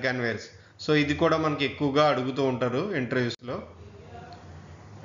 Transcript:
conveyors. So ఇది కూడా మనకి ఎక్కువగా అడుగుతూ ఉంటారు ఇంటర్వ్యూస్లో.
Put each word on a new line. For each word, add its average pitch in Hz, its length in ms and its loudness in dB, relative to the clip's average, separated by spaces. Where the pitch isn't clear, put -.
conveyors. 120 400 -2
So 156 80 0
ఇది 139 120 2
కూడా 160 220 4
మనకి 143 240 0
ఎక్కువగా 147 420 2
అడుగుతూ 135 400 0
ఉంటారు 123 300 0
ఇంటర్వ్యూస్లో. 123 580 -4